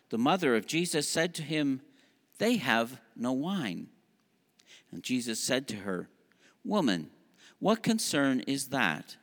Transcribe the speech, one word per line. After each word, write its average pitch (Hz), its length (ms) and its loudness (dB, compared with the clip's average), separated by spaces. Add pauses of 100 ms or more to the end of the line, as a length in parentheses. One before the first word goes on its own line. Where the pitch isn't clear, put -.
the 117 100 -4
mother 147 360 4
of 110 120 2
Jesus 165 400 0
said 170 280 0
to 165 80 -8
him, 143 400 0 (560)
"They 233 180 2
have 123 420 0 (160)
no 120 180 -4
wine." 135 560 -4 (1000)
And - 120 -12
Jesus 120 360 -2
said 135 300 0
to 113 80 -8
her, 98 320 -6 (560)
"Woman, 120 460 0 (480)
what 220 240 2
concern 143 580 2
is 135 280 -4
that 110 540 0